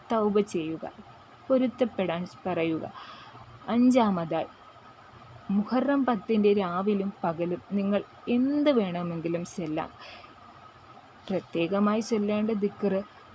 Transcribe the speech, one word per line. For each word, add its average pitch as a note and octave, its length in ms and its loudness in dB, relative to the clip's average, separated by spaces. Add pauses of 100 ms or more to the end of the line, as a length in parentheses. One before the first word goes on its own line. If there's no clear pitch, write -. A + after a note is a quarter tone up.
തൗബ G#3+ 320 2
ചെയ്യുക, D#3+ 440 -4 (580)
പൊരുത്തപ്പെടാൻ A3+ 840 0 (160)
പറയുക. E3 440 -2 (840)
അഞ്ചാമതായി G#3 800 4 (1040)
മുഹറം B3 540 2
പത്തിൻ്റെ G#3+ 480 2
രാവിലും G3 640 0
പകലും E3+ 440 -2 (120)
നിങ്ങൾ G3+ 280 0 (280)
എന്ത് C#4+ 420 2
വേണമെങ്കിലും E3+ 720 0
ചെല്ലാം. D#3+ 460 -6 (1300)
പ്രത്യേകമായി G3 800 0
ചൊല്ലേണ്ട G#3+ 500 -2
ദിക്ർ G3+ 440 -2 (400)